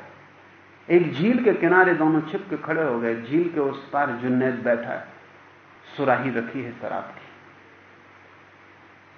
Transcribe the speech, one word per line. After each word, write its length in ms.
एक 220
झील 320
के 100
किनारे 400
दोनों 260
छिप 300
के 60
खड़े 280
हो 160
गए। 220
झील 300
के 80
उस 300
पार 200
जुन्नैद 440
बैठा 360
है, 180
सुराही 340
रखी 320
है 180
शराब 220
की, 260